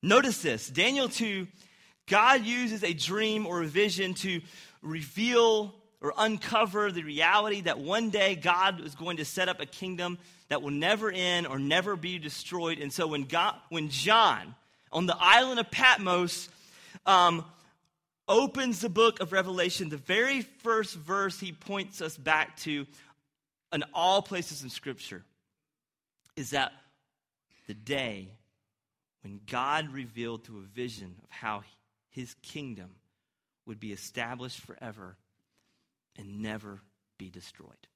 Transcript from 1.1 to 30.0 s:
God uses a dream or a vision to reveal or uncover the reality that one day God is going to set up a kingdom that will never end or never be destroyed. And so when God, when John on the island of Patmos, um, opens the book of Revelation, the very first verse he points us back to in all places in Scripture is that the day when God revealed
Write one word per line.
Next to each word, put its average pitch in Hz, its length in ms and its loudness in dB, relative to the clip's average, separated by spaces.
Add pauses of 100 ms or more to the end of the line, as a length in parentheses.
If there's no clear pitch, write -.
God 226 360 6
uses 226 400 -2
a 170 100 -2
dream 214 520 -2
or 175 160 -2
a 160 60 -2
vision 185 480 0
to 180 260 -4 (400)
reveal 208 920 2 (260)
or 143 160 -2
uncover 208 760 2
the 170 120 -6
reality 190 580 2
that 165 160 0
one 202 320 -2
day 196 240 2
God 180 500 2
is 147 120 -12
going 170 220 -6
to 151 80 -6
set 185 240 -2
up 175 100 -4
a 143 80 -8
kingdom 180 500 -8 (320)
that 143 140 -2
will 143 80 -4
never 202 400 0
end 180 340 0
or 135 140 -6
never 180 360 0
be 180 220 -8
destroyed. 165 600 -6
And 143 120 -8
so 170 140 -2
when 147 200 -4
God, 170 300 0 (140)
when 156 200 -6
John 135 680 4 (360)
on 170 140 0
the 175 120 2
island 240 420 8
of - 100 -2
Patmos, 185 800 2 (560)
um, 175 400 6 (840)
opens 247 540 2
the 226 80 -4
book 220 300 2
of 170 120 -4
Revelation, 185 580 -2
the 147 80 -8
very 240 440 0
first 220 540 -4
verse 185 440 -4
he 185 120 -10
points 196 500 -10
us 160 160 -8
back 156 440 0
to 147 260 -4 (840)
in 147 120 -2 (100)
all 185 300 4
places 160 400 -8
in 127 80 -12
Scripture 101 520 -12 (1120)
is 139 140 -10
that 139 240 -2 (960)
the 107 80 -12
day 110 540 -8 (920)
when 101 240 -16
God 135 480 -4
revealed 117 500 -10